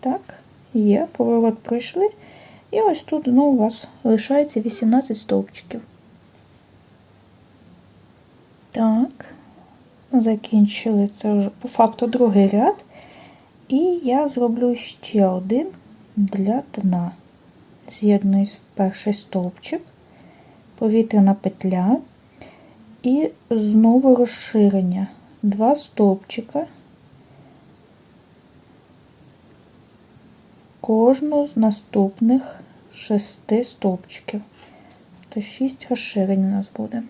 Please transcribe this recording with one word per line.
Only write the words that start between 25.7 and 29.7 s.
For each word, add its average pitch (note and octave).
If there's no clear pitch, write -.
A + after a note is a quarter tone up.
стовпчика. A3+